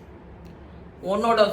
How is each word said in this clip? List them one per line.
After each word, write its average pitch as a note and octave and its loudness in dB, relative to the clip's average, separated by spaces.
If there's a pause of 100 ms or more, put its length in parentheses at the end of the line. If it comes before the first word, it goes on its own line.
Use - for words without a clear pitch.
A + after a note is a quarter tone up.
(1040)
உன்னோட G#3+ 2 (140)